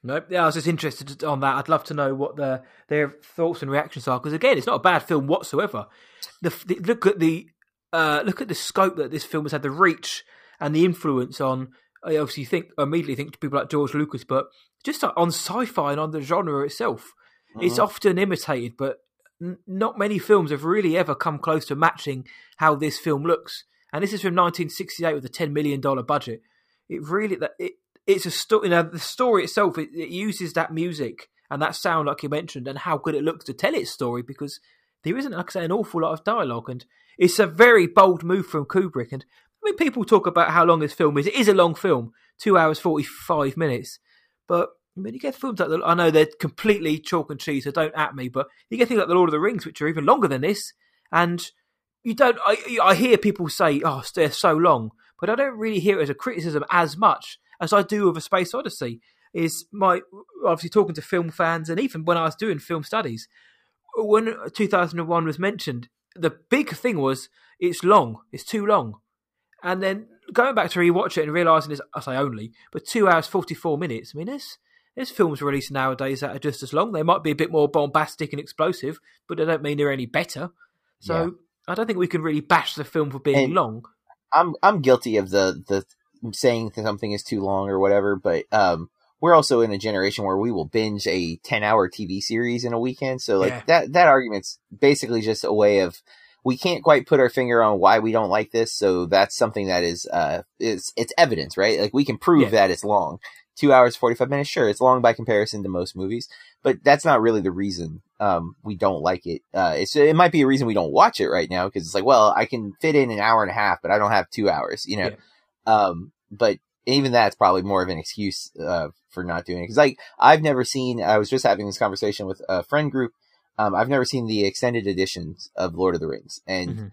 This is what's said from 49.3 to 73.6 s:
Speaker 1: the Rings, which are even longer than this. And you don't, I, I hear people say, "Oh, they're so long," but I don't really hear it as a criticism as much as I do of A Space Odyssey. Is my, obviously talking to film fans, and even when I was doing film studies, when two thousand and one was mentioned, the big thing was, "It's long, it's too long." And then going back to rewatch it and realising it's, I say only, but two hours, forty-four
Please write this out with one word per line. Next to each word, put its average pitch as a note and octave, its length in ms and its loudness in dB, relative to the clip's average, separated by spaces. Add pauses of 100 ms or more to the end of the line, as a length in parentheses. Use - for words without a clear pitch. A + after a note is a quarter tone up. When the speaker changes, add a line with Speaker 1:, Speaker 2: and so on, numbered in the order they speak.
Speaker 1:
the D3+ 80 0
Rings, G3+ 260 -4
which D3+ 160 -12
are D3 60 -2
even D#3 180 -4
longer A3+ 220 4
than C3 140 -2
this. G3 320 -4 (380)
And E3+ 320 0 (600)
you A3+ 100 -6
don't, B3 320 4
I, B3 380 0
I F#3+ 100 8
hear A3 240 4
people F#3 320 0
say, D#3 340 0
"Oh, C3+ 200 -2 (100)
they're D#3 180 2
so E3+ 220 2
long," D3+ 380 2 (280)
but F3 120 -2
I A3+ 40 0
don't C4+ 220 -2
really G#3+ 220 -2
hear F#3+ 200 2
it D#3 40 2
as C#3 80 -2
a - 20 -4
criticism D#3 560 -6
as E3 260 0
much F#3 440 0 (200)
as E3+ 140 -2
I G3+ 80 6
do G#3 260 0
of E3+ 100 2
A D#3 40 -8
Space F#3 320 -2
Odyssey. C#3+ 480 -8 (320)
Is E3 400 -4
my, F#3 280 2 (440)
obviously E3 240 0
talking G3+ 240 2
to D3+ 80 -10
film E3+ 300 -4
fans, E3 380 -4
and E3 100 -4
even G3+ 260 -6
when E3+ 120 2
I E3 60 0
was D#3+ 120 -2
doing G3 240 -4
film D#3+ 240 -6
studies, C#3 440 -6 (720)
when A3 380 2 (180)
two G#3 140 0
thousand E3+ 320 0
and D#3+ 100 -6
one E3+ 160 0
was D#3 140 -4
mentioned, B2+ 500 -6 (260)
the E3 220 -2 (140)
big C#4+ 180 0
thing G3 300 -2
was, C3+ 300 -2 (300)
"It's F3 240 -2
long, E3+ 360 4 (120)
it's - 140 -16
too G#3 220 -4
long." C3+ 320 0 (640)
And F#3 180 -4
then F#3+ 260 -4 (240)
going B3 220 2
back F3 180 0
to F3+ 80 -4
rewatch F3 380 2
it D#3+ 60 0
and D3+ 100 -4
realising D#3+ 380 2
it's, C#3+ 100 -8 (140)
I - 60 -8
say B2+ 140 -8
only, A#2 360 -4 (200)
but - 140 -12
two G#3 220 2
hours, E3 180 4
forty-four D#3+ 540 -4